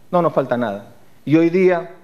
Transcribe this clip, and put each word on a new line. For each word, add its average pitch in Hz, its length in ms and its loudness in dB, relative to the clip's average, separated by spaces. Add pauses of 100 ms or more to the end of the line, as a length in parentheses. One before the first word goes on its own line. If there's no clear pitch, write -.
(100)
No 175 120 0
nos 156 100 0
falta 127 240 -2
nada. 104 360 -6 (320)
Y 143 120 2
hoy 165 140 2
día, 180 420 0 (120)